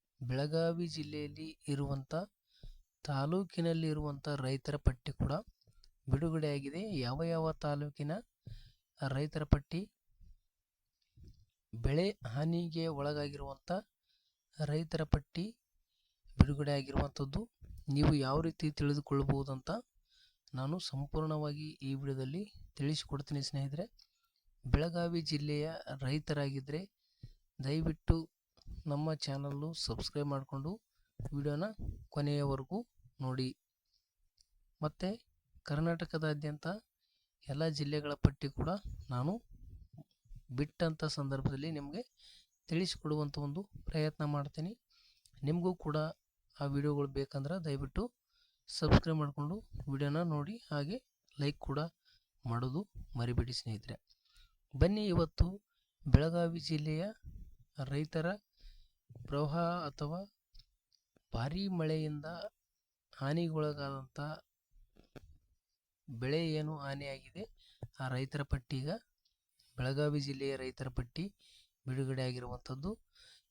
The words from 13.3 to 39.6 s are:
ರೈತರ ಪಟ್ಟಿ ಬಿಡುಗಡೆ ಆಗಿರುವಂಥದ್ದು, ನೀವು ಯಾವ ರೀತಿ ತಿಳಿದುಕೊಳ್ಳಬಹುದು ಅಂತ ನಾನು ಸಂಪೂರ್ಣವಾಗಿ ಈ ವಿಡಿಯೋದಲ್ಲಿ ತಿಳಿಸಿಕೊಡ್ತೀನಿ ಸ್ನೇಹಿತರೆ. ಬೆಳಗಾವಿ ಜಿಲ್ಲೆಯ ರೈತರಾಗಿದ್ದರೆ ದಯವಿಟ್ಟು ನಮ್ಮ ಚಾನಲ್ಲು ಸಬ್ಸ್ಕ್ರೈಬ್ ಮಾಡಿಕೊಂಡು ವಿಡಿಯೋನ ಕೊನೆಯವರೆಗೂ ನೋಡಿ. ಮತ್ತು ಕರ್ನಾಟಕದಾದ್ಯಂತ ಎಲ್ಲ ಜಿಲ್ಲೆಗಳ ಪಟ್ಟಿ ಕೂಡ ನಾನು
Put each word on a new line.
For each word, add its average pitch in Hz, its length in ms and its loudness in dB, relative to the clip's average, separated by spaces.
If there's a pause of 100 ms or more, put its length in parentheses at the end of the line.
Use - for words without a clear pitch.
ರೈತರ 156 460 0
ಪಟ್ಟಿ 175 520 -2 (840)
ಬಿಡುಗಡೆ 143 340 6
ಆಗಿರುವಂಥದ್ದು, 139 800 -2 (420)
ನೀವು 147 220 6
ಯಾವ 139 260 2
ರೀತಿ 160 320 -2
ತಿಳಿದುಕೊಳ್ಳಬಹುದು 139 800 2
ಅಂತ 131 180 -6 (840)
ನಾನು 135 240 -2
ಸಂಪೂರ್ಣವಾಗಿ 151 1040 -2
ಈ 135 120 -2
ವಿಡಿಯೋದಲ್ಲಿ 139 580 -4 (240)
ತಿಳಿಸಿಕೊಡ್ತೀನಿ 143 640 0
ಸ್ನೇಹಿತರೆ. 139 440 -2 (800)
ಬೆಳಗಾವಿ 170 560 4
ಜಿಲ್ಲೆಯ 147 500 0 (280)
ರೈತರಾಗಿದ್ದರೆ 143 880 -2 (720)
ದಯವಿಟ್ಟು 160 680 4 (560)
ನಮ್ಮ 151 280 0
ಚಾನಲ್ಲು 143 580 -4
ಸಬ್ಸ್ಕ್ರೈಬ್ - 560 -2
ಮಾಡಿಕೊಂಡು 139 520 -4 (560)
ವಿಡಿಯೋನ 147 280 0 (440)
ಕೊನೆಯವರೆಗೂ 143 800 0 (320)
ನೋಡಿ. 131 360 0 (1300)
ಮತ್ತು 185 380 -4 (420)
ಕರ್ನಾಟಕದಾದ್ಯಂತ 156 1040 0 (800)
ಎಲ್ಲ 147 200 2
ಜಿಲ್ಲೆಗಳ 147 460 0
ಪಟ್ಟಿ 143 340 4
ಕೂಡ 139 200 -2 (420)
ನಾನು 139 320 0 (1080)